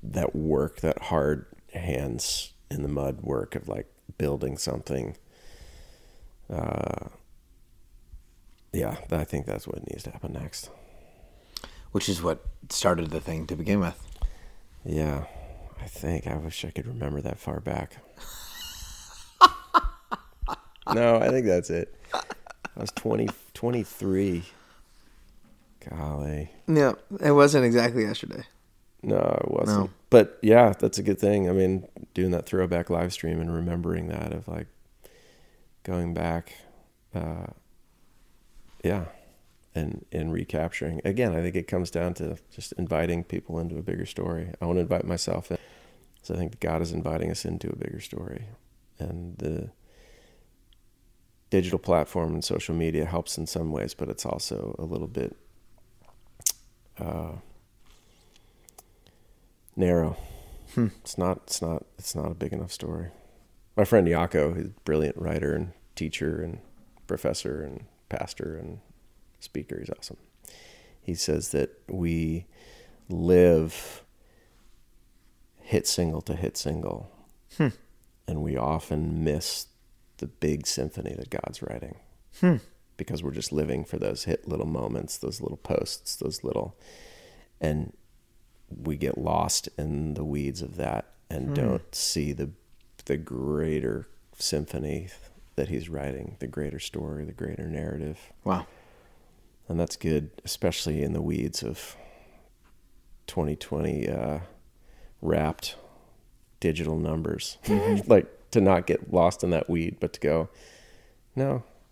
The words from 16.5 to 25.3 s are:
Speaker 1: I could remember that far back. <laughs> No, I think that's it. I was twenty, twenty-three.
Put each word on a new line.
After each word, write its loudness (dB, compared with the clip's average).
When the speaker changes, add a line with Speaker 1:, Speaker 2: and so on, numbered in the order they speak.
Speaker 1:
I -8
could -8
remember -4
that -6
far -6
back. -6
<laughs> 12
No, 8
I 6
think 4
that's 4
it. -2
I -2
was -4
twenty, 2
twenty-three. 0